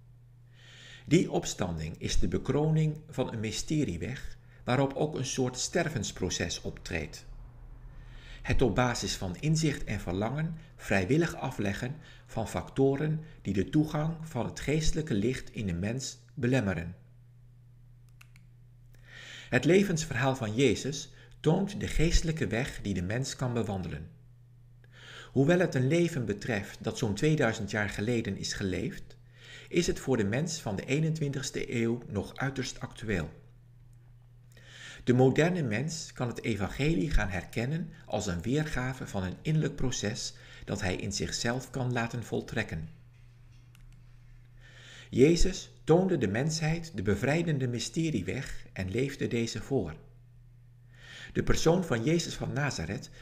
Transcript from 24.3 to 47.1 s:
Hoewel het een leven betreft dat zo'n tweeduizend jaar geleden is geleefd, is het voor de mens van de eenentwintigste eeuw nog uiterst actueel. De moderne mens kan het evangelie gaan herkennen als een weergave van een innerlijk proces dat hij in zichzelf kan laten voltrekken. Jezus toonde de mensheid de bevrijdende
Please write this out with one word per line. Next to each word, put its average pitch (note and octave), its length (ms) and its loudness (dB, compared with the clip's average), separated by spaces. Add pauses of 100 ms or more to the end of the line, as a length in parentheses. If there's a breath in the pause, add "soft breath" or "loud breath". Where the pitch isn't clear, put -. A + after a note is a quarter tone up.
Hoewel D3+ 280 4
het E3 160 2
een B2+ 120 2
leven E3 380 2
betreft G2+ 580 -4
dat - 140 -2
zo'n G#2+ 160 0
tweeduizend A#2 580 2
jaar G#2 180 0
geleden G#2+ 480 0
is - 160 -6
geleefd, G2 640 -4 (500 loud breath)
is F3 200 2
het F3+ 120 0
voor C3 180 2
de A2 60 4
mens A#2+ 360 0
van G2+ 160 -4
de - 100 -6
eenentwintigste C#3+ 920 0
eeuw A#2 320 2
nog - 280 -4
uiterst C3+ 440 -4
actueel. F#2+ 500 -4 (1700 loud breath)
De B2 100 4
moderne D3 500 6
mens B2 500 -4
kan B2 140 -4
het - 160 -8
evangelie A#2 680 0
gaan G#2 180 4
herkennen A#2+ 600 -2 (160 loud breath)
als G#2 220 -2
een F2 140 -2
weergave C3 640 -2
van G2 160 -2
een F2+ 180 -4
innerlijk D#3 340 2
proces B2 580 -2 (320 loud breath)
dat G#2+ 160 -4
hij F#2 140 0
in G2+ 160 -4
zichzelf A#2+ 580 -2
kan B2+ 240 -2
laten A#2 300 -2
voltrekken. G#2 640 -4 (2250 loud breath)
Jezus E3+ 600 6 (120)
toonde E3+ 340 6
de A#2+ 100 2
mensheid D#3 680 0
de G#3 60 -4
bevrijdende B2+ 680 2